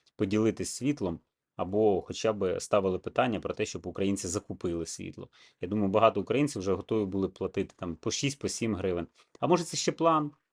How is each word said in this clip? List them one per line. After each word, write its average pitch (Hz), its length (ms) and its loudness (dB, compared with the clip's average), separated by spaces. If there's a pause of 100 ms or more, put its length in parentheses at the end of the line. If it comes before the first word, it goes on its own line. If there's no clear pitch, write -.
(160)
поділитись 104 540 0
світлом 110 500 -4 (360)
або 95 460 2
хоча 110 320 -2
б 95 280 -2
ставили 95 380 2
питання 117 400 0
про - 140 -4
те, 107 120 -4
щоб 92 220 -8
українці 98 400 -2
закупили 85 580 -4
світло. 92 440 -12 (320)
Я - 60 -6
думаю, 101 220 2
багато 104 320 6
українців 127 380 0
вже 95 140 0
готові 104 320 0
були 95 240 0
платити 95 480 -4
там 87 180 -6
по 107 160 -4
шість, - 280 -4
по 101 100 -4
сім 110 260 -2
гривень. 90 320 -2 (320)
А - 80 2
може, 175 160 4
це 160 140 -8
ще - 140 0
план? 156 400 2 (220)